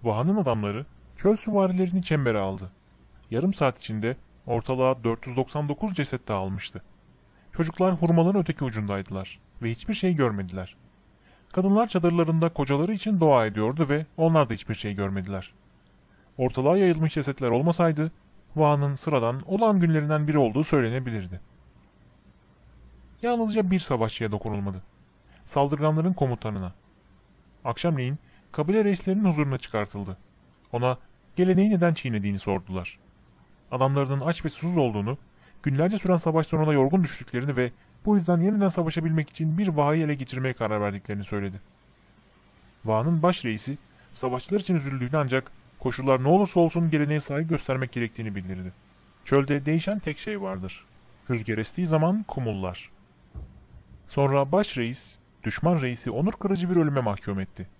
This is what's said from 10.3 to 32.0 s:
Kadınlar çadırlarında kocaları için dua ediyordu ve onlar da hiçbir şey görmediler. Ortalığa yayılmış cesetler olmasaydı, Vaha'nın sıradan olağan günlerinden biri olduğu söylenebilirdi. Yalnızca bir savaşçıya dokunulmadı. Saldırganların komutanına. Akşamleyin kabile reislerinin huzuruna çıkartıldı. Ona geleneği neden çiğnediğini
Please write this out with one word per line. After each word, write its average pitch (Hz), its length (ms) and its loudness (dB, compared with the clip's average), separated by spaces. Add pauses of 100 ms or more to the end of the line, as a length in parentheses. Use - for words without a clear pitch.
Kadınlar 196 340 2
çadırlarında 170 640 2
kocaları 147 440 0
için 208 260 0
dua 139 260 6
ediyordu 110 440 0
ve 151 160 0 (120)
onlar 160 320 4
da 113 40 -2
hiçbir 104 220 -6
şey 104 180 -6
görmediler. 98 600 -4 (840)
Ortalığa 131 400 2
yayılmış 165 360 4
cesetler 135 360 -2
olmasaydı, 160 640 2 (440)
Vaha'nın 147 400 2
sıradan 135 500 0
olağan 202 340 2
günlerinden 156 480 2
biri 151 100 2
olduğu 131 260 2
söylenebilirdi. 117 800 -2 (1800)
Yalnızca 220 500 2
bir 190 80 4
savaşçıya 113 520 -2
dokunulmadı. 101 520 -4 (640)
Saldırganların 156 680 0
komutanına. 107 600 -4 (920)
Akşamleyin 139 540 -2 (320)
kabile 190 320 2
reislerinin 202 420 0
huzuruna 147 320 2
çıkartıldı. 101 600 -6 (540)
Ona 123 260 0 (380)
geleneği 185 340 4
neden 175 240 4
çiğnediğini 101 460 -2